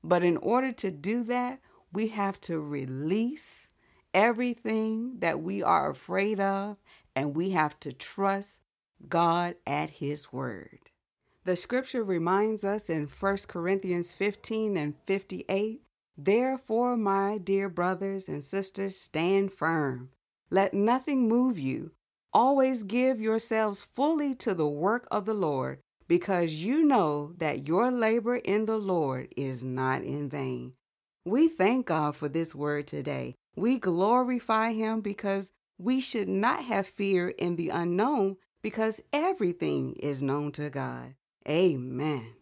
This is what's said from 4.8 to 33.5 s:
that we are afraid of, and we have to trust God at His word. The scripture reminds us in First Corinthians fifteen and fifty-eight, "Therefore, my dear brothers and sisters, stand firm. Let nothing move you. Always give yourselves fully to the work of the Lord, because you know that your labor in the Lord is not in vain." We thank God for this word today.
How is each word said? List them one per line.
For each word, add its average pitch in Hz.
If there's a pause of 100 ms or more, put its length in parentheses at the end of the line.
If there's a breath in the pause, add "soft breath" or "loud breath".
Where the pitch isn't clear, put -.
that 160
we 190
are 147
afraid 190
of, 196 (380 soft breath)
and 143
we 180
have 156
to 139
trust 196 (480)
God 170 (120)
at 151
His 147
word. 120 (540)
The 180
scripture 254
reminds 196
us 202
in 151
First 196
Corinthians 180
fifteen 208
and 147 (120)
fifty-eight, 196 (380)
"Therefore, 247
my 202
dear 196
brothers 185
and 147
sisters, 190
stand 190
firm. 139 (400)
Let 190
nothing 240
move 240
you. 135 (400)
Always 262
give 240
yourselves 220
fully 294
to 233
the 156
work 185
of 208
the 214
Lord, 135 (300)
because 175
you 240
know 160
that 143
your 214
labor 233
in 214
the 220
Lord 160
is 131
not 131
in 143
vain." 127 (500)
We 269
thank 254
God 151
for 151
this 160
word 147
today. 131 (220)